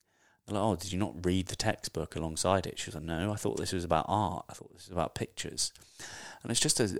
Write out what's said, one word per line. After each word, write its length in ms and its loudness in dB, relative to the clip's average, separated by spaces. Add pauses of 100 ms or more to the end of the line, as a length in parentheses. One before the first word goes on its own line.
(460)
They're 80 -4
like, 100 2
"Oh, 120 4
did 140 -8
you 80 -2
not 280 -2
read 220 4
the 80 -6
textbook 600 -2
alongside 500 2
it?" 120 -8
She 80 -6
was 80 -10
like, 100 -8
"No, 300 0
I 20 -4
thought 220 -2
this 160 -2
was 100 0
about 240 4
art. 400 2
I 60 -16
thought 180 -18
this 160 -18
was 40 -12
about 220 0
pictures." 600 -4 (680)
And 80 -6
it's 80 2
just 220 4
a, 40 8 (160)